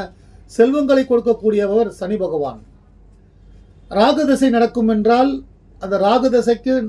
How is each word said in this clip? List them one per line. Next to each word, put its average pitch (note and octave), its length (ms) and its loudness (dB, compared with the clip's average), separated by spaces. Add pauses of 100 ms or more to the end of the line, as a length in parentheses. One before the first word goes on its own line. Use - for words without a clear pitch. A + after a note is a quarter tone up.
(460)
செல்வங்களை C4+ 580 2
கொடுக்கக்கூடியவர் A3 840 0
சனி G3 300 -6
பகவான். D3 420 -6 (1300)
ராகு C#4 360 2
தசை C4+ 240 2
நடக்கும் A#3 380 0
என்றால், A#3+ 560 0 (360)
அந்த G3 180 -4
ராகு A#3 320 2
தசைக்கு A#3 440 0 (160)